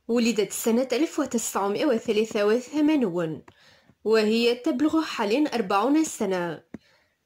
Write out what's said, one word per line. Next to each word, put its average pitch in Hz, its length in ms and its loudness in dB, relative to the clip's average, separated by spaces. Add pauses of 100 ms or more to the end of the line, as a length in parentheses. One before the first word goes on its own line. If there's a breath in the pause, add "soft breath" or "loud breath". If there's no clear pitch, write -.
ولدت 226 440 0
سنة 240 420 0
ألف 320 260 -2
وتسعمائة 220 680 -2
وثلاثة 220 600 0
وثمانون، 233 960 0 (640 soft breath)
وهي 220 520 2
تبلغ 302 460 0
حاليا 247 540 -2
أربعون 220 480 2
سنة. 185 600 -4 (640 soft breath)